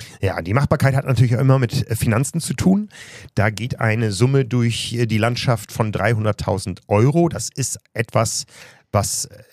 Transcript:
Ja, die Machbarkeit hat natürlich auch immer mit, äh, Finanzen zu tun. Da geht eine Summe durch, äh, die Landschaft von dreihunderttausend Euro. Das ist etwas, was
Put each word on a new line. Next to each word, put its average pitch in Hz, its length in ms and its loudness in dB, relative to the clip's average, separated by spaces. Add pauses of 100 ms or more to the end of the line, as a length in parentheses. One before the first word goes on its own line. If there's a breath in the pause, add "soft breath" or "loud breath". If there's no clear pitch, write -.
(200 loud breath)
Ja, 85 220 -2
die 87 120 -6
Machbarkeit 139 420 2
hat 139 100 -2
natürlich 123 300 2
auch 120 40 -2
immer 135 200 6
mit, 120 280 0
äh, 113 60 -2
Finanzen 120 460 0
zu - 140 -6
tun. 196 340 2 (480 loud breath)
Da 104 140 2
geht - 280 -6
eine 113 320 0
Summe 131 340 2
durch, 117 500 -2
äh, 120 120 0
die 110 120 -2
Landschaft 117 520 0
von 107 220 -2
dreihunderttausend 101 960 -2
Euro. 151 400 4
Das - 260 -8
ist - 240 -6 (140)
etwas, - 540 -2 (440 loud breath)
was - 380 -2 (240)